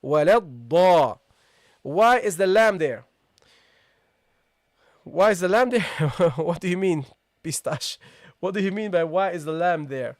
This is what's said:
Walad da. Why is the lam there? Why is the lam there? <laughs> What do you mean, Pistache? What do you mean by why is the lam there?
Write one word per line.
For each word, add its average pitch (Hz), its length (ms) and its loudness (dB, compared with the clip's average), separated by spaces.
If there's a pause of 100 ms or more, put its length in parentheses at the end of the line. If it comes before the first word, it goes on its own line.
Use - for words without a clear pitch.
Walad 151 640 0
da. 165 480 4 (680)
Why 220 380 2
is 202 180 -4
the 190 100 2
lam 202 300 4
there? 131 280 -4 (2000)
Why 185 280 2
is 196 80 0
the 180 80 -2
lam 233 220 2
there? 240 120 0
<laughs> 160 540 -2
What 160 240 -4
do 190 80 -8
you 180 100 -2
mean, 175 280 0 (360)
Pistache? - 560 -8 (420)
What 185 140 -6
do 202 80 -4
you 190 100 0
mean 208 200 -6
by 175 120 0
why 175 280 -2
is 170 140 -10
the 151 60 -8
lam 165 360 -2
there? 127 320 -10